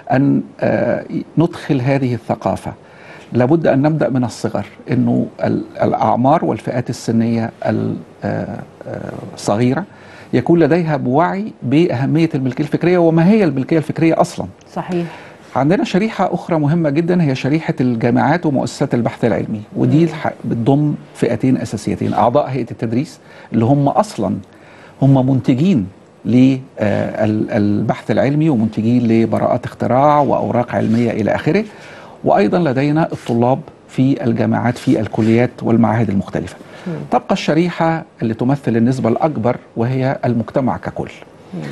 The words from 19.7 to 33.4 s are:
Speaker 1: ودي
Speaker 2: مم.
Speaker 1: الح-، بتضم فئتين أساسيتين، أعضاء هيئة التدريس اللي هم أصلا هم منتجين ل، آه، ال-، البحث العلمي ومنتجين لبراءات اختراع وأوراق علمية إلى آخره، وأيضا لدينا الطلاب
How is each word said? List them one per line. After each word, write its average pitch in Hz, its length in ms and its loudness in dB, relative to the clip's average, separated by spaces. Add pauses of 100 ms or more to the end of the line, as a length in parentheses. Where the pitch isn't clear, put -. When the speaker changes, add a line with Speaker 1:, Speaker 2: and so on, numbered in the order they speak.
Speaker 1:
ودي 127 220 2
Speaker 2:
مم. 165 60 6
Speaker 1:
الح-، - 300 -4 (120)
بتضم 127 500 0 (200)
فئتين 127 420 0
أساسيتين، 107 560 -4
أعضاء 120 360 2
هيئة 123 220 -6
التدريس 117 480 -4 (340)
اللي 113 120 2
هم 139 240 4
أصلا 104 460 -2 (640)
هم 135 280 4
منتجين 135 580 2 (380)
ل، 131 320 4 (220)
آه، 107 460 0
ال-، 107 260 0
البحث 107 600 0
العلمي 139 380 2
ومنتجين 117 580 2
لبراءات 113 580 2
اختراع 139 540 2
وأوراق 113 560 0
علمية 113 360 2
إلى 101 240 0
آخره، 196 300 0 (580)
وأيضا 185 360 2
لدينا 147 520 0
الطلاب 123 480 0 (300)